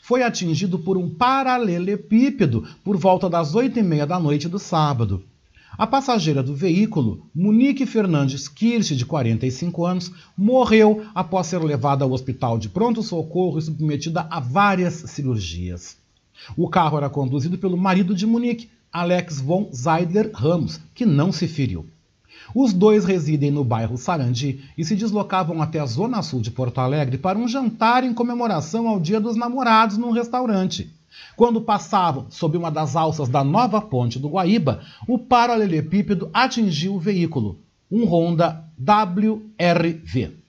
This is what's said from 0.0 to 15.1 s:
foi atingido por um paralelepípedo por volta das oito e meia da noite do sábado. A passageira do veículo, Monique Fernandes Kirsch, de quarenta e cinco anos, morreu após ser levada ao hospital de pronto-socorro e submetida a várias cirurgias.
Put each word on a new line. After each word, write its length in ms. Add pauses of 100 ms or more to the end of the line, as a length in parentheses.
foi 220
atingido 560
por 180
um 120
paralelepípedo 1600 (160)
por 140
volta 340
das 260
oito 220
e 60
meia 240
da 100
noite 300
do 100
sábado. 640 (560)
A 80
passageira 560
do 140
veículo, 720 (100)
Monique 500
Fernandes 640
Kirsch, 480
de 100
quarenta 400
e 60
cinco 340
anos, 240 (280)
morreu 680 (100)
após 340
ser 140
levada 440
ao 80
hospital 440
de 120
pronto-socorro 880
e 20
submetida 680
a 100
várias 540
cirurgias. 1040 (580)